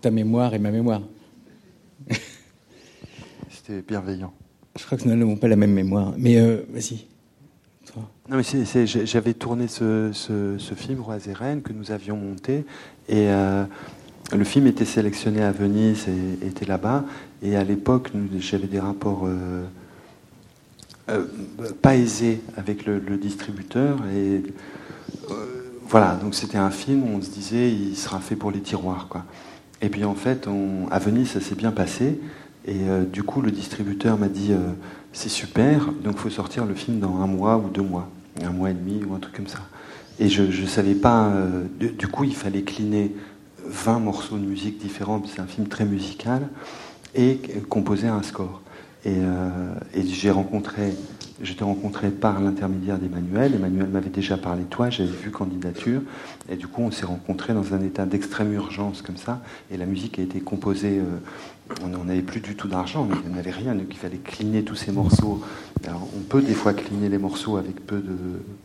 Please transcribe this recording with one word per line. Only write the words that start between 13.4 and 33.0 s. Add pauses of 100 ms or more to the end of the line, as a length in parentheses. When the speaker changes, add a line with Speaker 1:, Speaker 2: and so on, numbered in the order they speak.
Speaker 2:
le
film
était
sélectionné
à
Venise
et
était
là-bas. (380)
Et
à
l'époque,
nous, (120)
j'avais
des
rapports,
euh, (1500)
euh, (560)
pas
aisés (160)
avec
le,
le
distributeur. (160)
Et, (880)
euh, (540)
voilà,
donc
c'était
un
film
où
on
se
disait,
il
sera
fait
pour
les
tiroirs,
quoi. (580)
Et
puis
en
fait,
on,
à
Venise,
ça
s'est
bien
passé. (480)
Et,
euh,